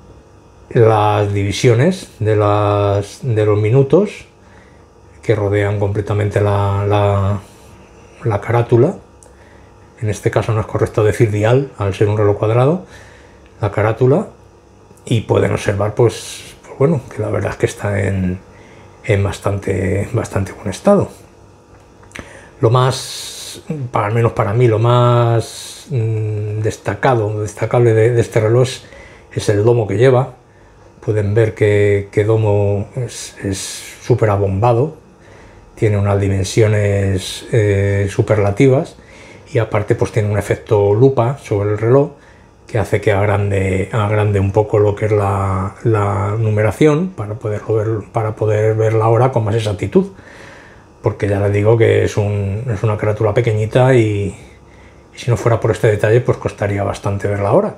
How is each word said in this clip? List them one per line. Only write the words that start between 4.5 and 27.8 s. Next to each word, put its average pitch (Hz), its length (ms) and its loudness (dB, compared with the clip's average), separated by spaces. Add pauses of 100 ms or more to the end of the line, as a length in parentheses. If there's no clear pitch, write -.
que 113 120 0
rodean 104 460 0
completamente 104 640 -2
la, 101 440 0
la, 101 540 0 (840)
la 104 180 -2
carátula. 117 540 2 (1040)
En 107 80 -4
este 104 200 -4
caso 110 220 -2
no 110 80 0
es 101 60 -6
correcto - 360 -2
decir 107 280 2
dial, 110 480 0
al 98 160 -4
ser 104 160 0
un 107 80 -2
reloj 104 180 2
cuadrado, 123 480 0 (760)
la 104 120 -4
carátula. 127 560 0 (800)
Y - 160 0
pueden 104 300 0
observar, 104 420 -4
pues, - 680 -2
pues - 160 -20
bueno, 143 300 0
que - 140 -10
la 104 80 -6
verdad 104 220 -4
es - 40 -12
que - 80 -2
está 101 380 -4
en, 95 360 -2 (640)
en 98 220 0
bastante, 98 880 -4
bastante 98 400 -4
buen - 160 -12
estado. 160 400 2 (1500)
Lo 123 80 4
más, - 920 -2 (300)
para, 110 160 -2
al 107 40 -2
menos 117 200 2
para 101 200 -2
mí, 120 160 4
lo 110 100 2
más, 120 1080 2
mm, 107 720 -4
destacado, 107 800 -2
destacable 117 540 0